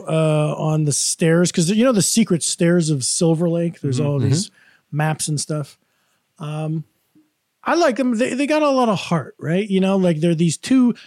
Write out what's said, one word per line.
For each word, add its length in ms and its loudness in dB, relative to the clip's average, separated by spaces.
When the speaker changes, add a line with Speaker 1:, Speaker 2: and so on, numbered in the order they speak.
Speaker 1:
uh, 500 0
on 280 -2
the 80 0
stairs, 580 0
'cause 180 0
you 140 2
know 80 4
the 100 2
secret 420 0
stairs 460 0
of 140 0
Silver 460 0
Lake? 320 -4
There's 180 -2
Speaker 2:
Mm-hmm. 80 0
Speaker 1:
all 120 0
Speaker 2:
Mm-hmm. 100 0
Speaker 1:
these 200 0
maps 380 -2
and 100 -4
stuff. 400 -8
Um, 460 -8
I 140 -2
like 220 2
them. 200 0
They, 180 -2
they 120 -2
got 140 0
a 80 2
lot 180 2
of 100 0
heart, 400 -4
right? 320 -2
You 120 2
know, 160 2
like, 240 2
they're 120 2
these 240 0
two, 380 2